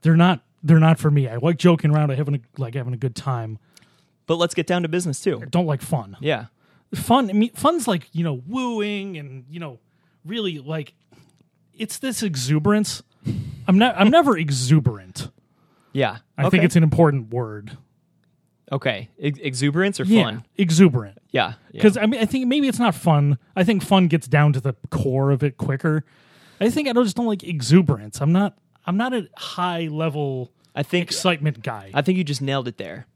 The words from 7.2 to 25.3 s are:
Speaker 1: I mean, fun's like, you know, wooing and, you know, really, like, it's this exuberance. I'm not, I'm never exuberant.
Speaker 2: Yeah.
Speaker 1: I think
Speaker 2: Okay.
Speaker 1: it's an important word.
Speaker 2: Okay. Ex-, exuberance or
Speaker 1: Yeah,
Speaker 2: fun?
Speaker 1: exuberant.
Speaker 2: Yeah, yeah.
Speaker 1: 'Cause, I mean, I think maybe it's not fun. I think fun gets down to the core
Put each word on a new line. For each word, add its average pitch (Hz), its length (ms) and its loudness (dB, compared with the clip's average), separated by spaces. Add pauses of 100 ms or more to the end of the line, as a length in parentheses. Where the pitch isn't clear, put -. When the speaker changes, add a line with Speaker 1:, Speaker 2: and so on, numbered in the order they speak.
Speaker 1:
I - 20 -4
mean, 214 220 2
fun's 302 340 -2
like, 175 240 -4
you 165 100 -4
know, 143 240 -4
wooing 208 720 -6
and, 135 320 -16
you 170 100 -14
know, 139 200 -14 (440)
really, 185 360 -6
like, 151 340 -10 (800)
it's - 240 -10
this 254 240 -6
exuberance. 156 800 0 (640)
I'm 185 120 4
not, 240 200 4
I'm 208 120 6
never 285 280 6
exuberant. 127 920 0 (640)
Speaker 2:
Yeah. 123 260 -2 (200)
Speaker 1:
I 147 60 0
think 180 160 2
Speaker 2:
Okay. 165 40 4
Speaker 1:
it's 175 120 2
an 165 60 6
important 139 520 2
word. 107 420 -8 (960)
Speaker 2:
Okay. 120 380 -4 (100)
Ex-, 143 200 -4
exuberance 143 600 -2
or - 40 -4
Speaker 1:
Yeah, 208 200 4
Speaker 2:
fun? 113 200 -8 (120)
Speaker 1:
exuberant. 160 600 4 (120)
Speaker 2:
Yeah, 117 240 0 (180)
yeah. - 100 -4
Speaker 1:
'Cause, 214 140 6
I 214 100 0
mean, 226 140 0
I 226 60 2
think 262 200 -2
maybe 277 220 2
it's 220 100 -2
not 226 160 2
fun. 143 440 2 (180)
I 185 80 2
think 196 180 2
fun 190 240 4
gets 160 220 0
down 147 260 4
to 131 60 -2
the 131 140 -4 (160)
core 135 420 0